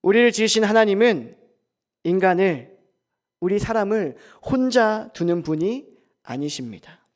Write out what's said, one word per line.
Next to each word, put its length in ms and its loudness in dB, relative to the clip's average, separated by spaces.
우리를 300 4
지으신 320 0
하나님은 720 2
인간을, 720 0
우리 200 -2
사람을 580 -2
혼자 720 0
두는 300 -2
분이 440 -4
아니십니다. 800 -10